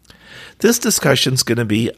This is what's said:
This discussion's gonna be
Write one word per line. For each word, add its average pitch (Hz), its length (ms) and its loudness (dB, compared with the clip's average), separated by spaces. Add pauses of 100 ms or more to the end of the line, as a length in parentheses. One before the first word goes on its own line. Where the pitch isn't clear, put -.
(580)
This 233 220 2
discussion's 131 640 0
gonna 120 200 -2
be 107 340 -2